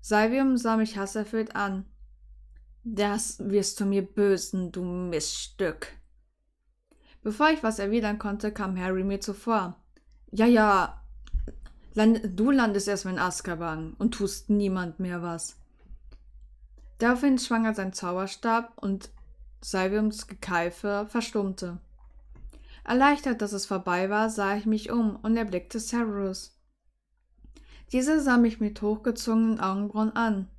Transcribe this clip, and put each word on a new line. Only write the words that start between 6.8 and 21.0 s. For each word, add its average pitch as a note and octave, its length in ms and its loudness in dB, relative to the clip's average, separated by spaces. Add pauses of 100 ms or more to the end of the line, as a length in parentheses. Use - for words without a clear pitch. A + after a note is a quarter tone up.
Bevor B3 280 4
ich D#4 120 0
was A3 160 -2
erwidern G#3+ 400 0
konnte, G#3+ 340 -4
kam F#3+ 260 -4
Harry F#3 260 0
mir G3 160 -2
zuvor. G3+ 600 -2 (500)
„Ja, G#3+ 160 4
ja, G#3+ 560 6 (920)
land-, G#3+ 440 4
du A3+ 120 4
landest G#3+ 380 4
erstmal F#3+ 260 -2
in E3+ 60 -2
Azkaban E3 800 -4
und - 160 0
tust - 360 -4
niemand F#3+ 480 0
mehr F3+ 240 -4
was.“ E3+ 340 -8 (1400)
Daraufhin B3 400 4
schwang A3+ 260 0
er A3 100 0
seinen F#3+ 180 -6
Zauberstab G3 840 -2
und G3 340 -6 (500)
Salviums G#3 640 -2
Gekeife F#3+ 840 -4